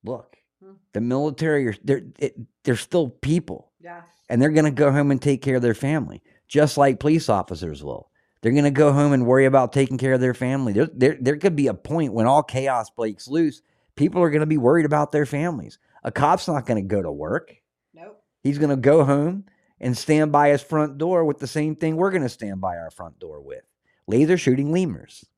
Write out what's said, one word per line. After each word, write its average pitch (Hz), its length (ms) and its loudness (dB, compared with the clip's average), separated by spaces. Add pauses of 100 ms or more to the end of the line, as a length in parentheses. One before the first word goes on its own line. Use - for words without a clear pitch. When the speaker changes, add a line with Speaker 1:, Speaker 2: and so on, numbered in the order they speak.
Speaker 1:
Look, 117 340 -12 (240)
Speaker 2:
Hmm. 190 120 -20 (200)
Speaker 1:
the 104 80 -4
military, 143 680 -2
are, 104 160 -4
they're, 135 200 -2 (160)
it, - 180 -6 (260)
they're 123 120 2
still 156 340 -2
people. 151 680 -6
Speaker 2:
Yeah. 170 220 -20 (280)
Speaker 1:
And 120 120 2
they're 147 100 4
gonna 156 200 4
go 139 200 2
home 143 200 2
and 131 100 0
take 139 200 0
care 127 160 0
of 123 40 0
their 120 120 2
family, 139 480 -4 (260)
just 147 300 2
like 139 220 4
police 156 300 0
officers 85 540 -4
will. 64 260 -12 (320)
They're 117 100 2
gonna 143 200 2
go 143 200 4
home 143 220 4
and 127 120 2
worry 131 200 4
about 131 280 4
taking 131 240 0
care 131 160 0
of 127 80 2
their 127 120 0
family. 127 400 -4
There, 135 200 2
there, 139 280 2
there 139 160 0
could 175 180 0
be 143 120 0
a 113 60 -2
point 143 400 -4
when 113 140 0
all 143 160 4
chaos 131 460 -4
breaks 110 380 -8
loose. 151 340 -2 (340)
People 175 260 0
are 170 80 4
gonna 151 160 0
be 156 120 0
worried 151 280 4
about 151 260 0
their 151 140 0
families. 143 540 -6 (240)
A - 80 -8
cop's 160 360 0
not 147 180 -4
gonna 110 180 -2
go 98 180 -2
to 80 100 -6
work. 78 440 -8 (380)
Speaker 2:
Nope. 175 280 -20 (220)
Speaker 1:
He's 143 140 -2
gonna 147 200 0
go 139 280 4
home 151 400 -2 (340)
and 123 180 -4
stand 151 340 0
by 147 180 4
his 143 120 2
front 151 360 -4
door 170 260 0
with 147 160 -2
the 139 80 -8
same 151 280 -4
thing 160 200 -2
we're 185 160 0
gonna 160 180 -2
stand 101 320 -10
by 92 160 -6
our 82 140 -12
front 85 280 -18
door 78 220 -16
with. 67 220 -16 (460)
Laser 156 280 4
shooting 139 340 0
lemurs. 165 540 -4 (120)